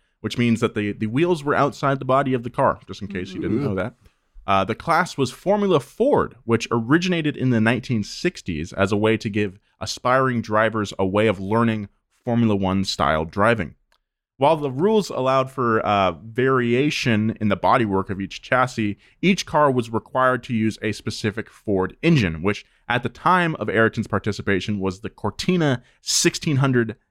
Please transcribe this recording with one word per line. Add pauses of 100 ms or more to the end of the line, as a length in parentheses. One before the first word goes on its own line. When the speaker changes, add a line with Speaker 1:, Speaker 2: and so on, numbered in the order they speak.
(220)
Speaker 1:
which
means
that
the,
the
wheels
were
outside
the
body
of
the
car,
just
in
case
you
didn't
know
Speaker 2:
Ooh.
Speaker 1:
that. (540)
Uh,
the
class
was
Formula
Ford, (100)
which
originated
in
the
nineteen
sixties
as
a
way
to
give (200)
aspiring
drivers
a
way
of
learning (340)
Formula
One
style
driving. (640)
While
the
rules
allowed
for,
uh,
variation
in
the
bodywork
of
each
chassis, (240)
each
car
was
required
to
use
a
specific
Ford
engine,
which (240)
at
the
time
of
Ayrton's
participation
was
the
Cortina (200)
sixteen
hundred (140)